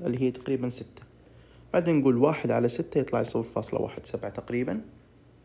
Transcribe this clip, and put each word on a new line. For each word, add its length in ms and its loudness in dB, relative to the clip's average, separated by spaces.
اللي 180 -2
هي 80 2
تقريبًا 380 -4
ستة، 340 -12
بعدين 280 4
نقول 160 6
واحد 340 4
على 180 2
ستة 300 -4
يطلع 240 0
صفر 200 -2
فاصلة 380 -4
واحد 260 -6
سبعة 240 -6
تقريبًا. 500 -4